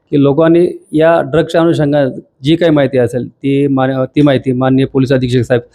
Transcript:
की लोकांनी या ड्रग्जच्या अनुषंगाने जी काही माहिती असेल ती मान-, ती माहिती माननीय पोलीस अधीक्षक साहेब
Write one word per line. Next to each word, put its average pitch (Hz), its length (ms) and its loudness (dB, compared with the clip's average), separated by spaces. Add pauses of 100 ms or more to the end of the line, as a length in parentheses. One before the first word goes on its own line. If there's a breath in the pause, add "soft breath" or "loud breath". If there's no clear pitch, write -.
की 143 120 0
लोकांनी 165 580 2 (120)
या 160 320 2
ड्रग्जच्या 165 360 -2
अनुषंगाने 147 600 0 (220)
जी 147 140 0
काही 170 160 2
माहिती 135 260 0
असेल 123 300 -2
ती 139 380 -2
मान-, 135 380 -2
ती 147 180 -2
माहिती 135 300 0
माननीय 131 320 0
पोलीस 135 280 -2
अधीक्षक 127 280 0
साहेब 120 220 0 (120)